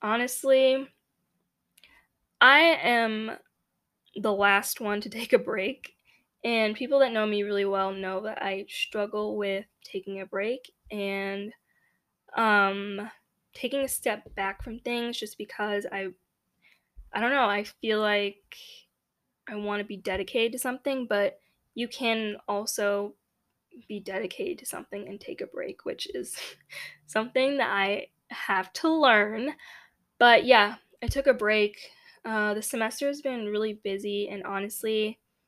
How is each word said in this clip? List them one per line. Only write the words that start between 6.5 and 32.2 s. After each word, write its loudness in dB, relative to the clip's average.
people 0
that 4
know 2
me 0
really 0
well 0
know -6
that -8
I -6
struggle -4
with -2
taking -10
a -10
break -6
and, -6
um, 2
taking -4
a -2
step -6
back -6
from -10
things -4
just -12
because -4
I, -6
I -2
don't 2
know, 4
I 0
feel -2
like 0
I -10
wanna -4
be -10
dedicated -2
to -10
something, -4
but 0
you -4
can -2
also -2
be -8
dedicated -8
to -16
something -12
and -14
take -12
a -10
break, -12
which -8
is -8
<laughs> -18
something 0
that 0
I 0
have -2
to 0
learn. 4
But 8
yeah, 6
I -6
took 0
a 6
break. 2